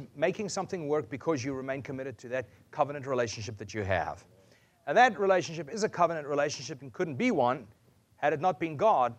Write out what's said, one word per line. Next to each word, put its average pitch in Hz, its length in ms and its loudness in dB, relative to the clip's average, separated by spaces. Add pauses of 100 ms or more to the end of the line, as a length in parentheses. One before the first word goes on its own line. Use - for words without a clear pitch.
(160)
making 185 340 -2
something 180 380 -6
work 151 220 0
because 139 340 -2
you 139 100 -4
remain 135 280 -6
committed 131 380 -8
to 127 100 -16
that 127 180 -4 (220)
covenant 143 380 -2
relationship 117 500 -2
that 107 160 -12
you 107 100 -2
have. 82 400 0 (640)
And 147 100 2
that 240 220 6
relationship 170 520 2
is 202 120 -4
a 214 60 2
covenant 165 380 0
relationship 143 540 -2
and 139 120 -14
couldn't 165 220 -2
be 247 160 2
one 123 360 2 (500)
had 151 160 2
it 147 80 -2
not 185 180 2
been 160 180 -4
God 135 420 4